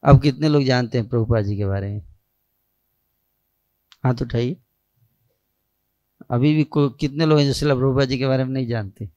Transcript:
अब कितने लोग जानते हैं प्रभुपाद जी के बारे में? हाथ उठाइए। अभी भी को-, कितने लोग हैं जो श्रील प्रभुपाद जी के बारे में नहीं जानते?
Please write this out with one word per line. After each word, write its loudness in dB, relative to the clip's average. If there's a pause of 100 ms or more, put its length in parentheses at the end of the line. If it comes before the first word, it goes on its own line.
अब 8
कितने 0
लोग 2
जानते -2
हैं -4
प्रभुपाद 0
जी -4
के -4
बारे -4
में? -8 (2000)
हाथ 0
उठाइए। -4 (1700)
अभी 2
भी 2
को-, -2
कितने -2
लोग 4
हैं 4
जो 0
श्रील 0
प्रभुपाद 0
जी -4
के -4
बारे 0
में -6
नहीं -4
जानते? -8